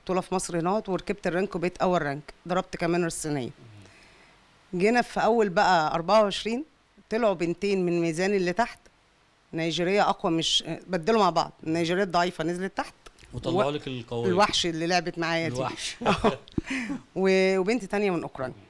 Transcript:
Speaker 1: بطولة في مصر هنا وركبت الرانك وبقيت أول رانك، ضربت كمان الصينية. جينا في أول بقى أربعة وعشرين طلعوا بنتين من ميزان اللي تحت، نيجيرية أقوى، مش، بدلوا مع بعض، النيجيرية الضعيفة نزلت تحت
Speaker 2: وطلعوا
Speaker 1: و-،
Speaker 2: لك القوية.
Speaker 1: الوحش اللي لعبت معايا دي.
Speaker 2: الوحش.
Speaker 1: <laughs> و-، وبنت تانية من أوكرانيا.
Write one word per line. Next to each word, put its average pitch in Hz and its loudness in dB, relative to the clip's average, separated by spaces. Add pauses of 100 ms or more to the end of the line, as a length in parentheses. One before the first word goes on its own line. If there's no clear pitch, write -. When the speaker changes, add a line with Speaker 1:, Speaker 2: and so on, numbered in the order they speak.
Speaker 1:
بطولة 185 0
في 180 -4
مصر 175 -4
هنا 170 0 (160)
وركبت 185 -4
الرانك 185 -2
وبقيت 180 -4
أول 180 2
رانك، 147 -6 (140)
ضربت 180 -4
كمان 175 0
الصينية. 147 -4 (1300)
جينا 214 4
في - -6
أول 214 4
بقى 170 4
أربعة 185 4
وعشرين 220 -2 (460)
طلعوا 220 2
بنتين 180 0
من 170 2
ميزان 170 0
اللي 180 0
تحت، 233 -2 (760)
نيجيرية 165 2
أقوى، 196 -2
مش، 165 0 (240)
بدلوا 180 2
مع 190 6
بعض، 160 0 (120)
النيجيرية 170 0
الضعيفة 180 0
نزلت 175 -4
تحت - -6 (400)
Speaker 2:
وطلعوا 135 0
Speaker 1:
و-، 147 -2
Speaker 2:
لك 143 -10
القوية. 120 -6
Speaker 1:
الوحش 185 2
اللي 165 -2
لعبت 175 0
معايا 165 0
دي. 123 -4
Speaker 2:
الوحش. 123 -6
Speaker 1:
<laughs> 233 -2
و-، 190 4
وبنت 196 0
تانية 202 0
من 165 -2
أوكرانيا. 131 -8 (140)